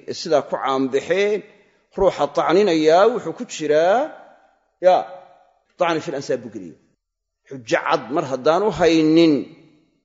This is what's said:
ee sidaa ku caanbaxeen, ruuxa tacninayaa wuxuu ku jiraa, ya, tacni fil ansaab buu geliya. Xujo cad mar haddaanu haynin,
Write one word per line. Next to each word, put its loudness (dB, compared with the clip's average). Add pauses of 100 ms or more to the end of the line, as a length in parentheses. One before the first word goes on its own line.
ee -10
sidaa 0
ku -8
caanbaxeen, -2 (560)
ruuxa 0
tacninayaa 2
wuxuu -4
ku -12
jiraa, 0 (840)
ya, 6 (840)
tacni 0
fil -10
ansaab -6
buu -18
geliya. -14 (760)
Xujo -4
cad -2
mar -4
haddaanu 0
haynin, 4 (720)